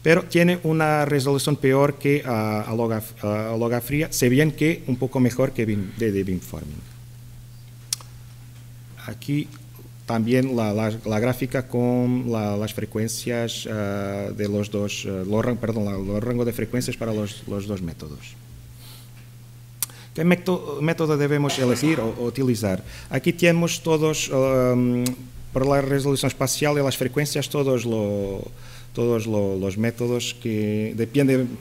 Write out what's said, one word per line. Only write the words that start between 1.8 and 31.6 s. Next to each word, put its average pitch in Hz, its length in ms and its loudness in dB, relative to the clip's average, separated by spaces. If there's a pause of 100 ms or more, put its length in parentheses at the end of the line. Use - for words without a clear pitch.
que, 143 260 2
ah, 107 440 0
holograf-, 113 540 -2
ah, 107 300 -2
holografía, 120 600 0
si - 160 4
bien 143 240 6
que 165 340 0
un 127 100 0
poco 127 220 -2
mejor 127 320 4
que 117 160 -2
beam-, 104 320 -2
de, 117 140 2
de 98 100 2
beamforming. 82 580 -6 (2250)
Aquí 143 420 -4 (580)
también 123 480 2
la, 110 180 0
la, 110 200 0 (120)
la 107 140 0
gráfica 123 480 0
con 123 640 2
la, 104 260 0
las 107 160 -2
frecuencias, 113 1000 -4
ah, 101 640 -2
de 104 140 -2
los 101 220 0
dos, 101 340 -2
eh, 95 220 -4
los 107 180 2
ran-, 120 140 0
perdón, 113 280 -2
la, 101 120 -4
los 101 240 -2
rangos 120 240 0
de 120 60 0
frecuencias 117 440 -2
para 113 160 -2
los, 107 360 -4
los 101 180 -4
dos 101 160 -4
métodos. 78 540 -10 (1800)
¿Qué 160 80 -2
mecto-, 175 580 2
método 156 360 2
debemos 143 420 2
elegir 135 400 4
o, 113 220 -2
o 120 60 -2
utilizar? 110 580 0 (260)
Aquí 131 220 0
tenemos 170 500 2
todos, 156 500 2
em, 127 720 4 (500)
por 135 140 2
la 139 140 4
resolución 139 480 2
espacial 147 500 0
y 143 60 2
las 131 120 0
frecuencias, 143 520 0
todos 135 360 2
lo-, 101 600 -2 (480)
todos 117 320 2
lo-, 101 320 0
los 95 180 -2
métodos 120 640 -2
que 107 560 0
depende 131 480 4 (160)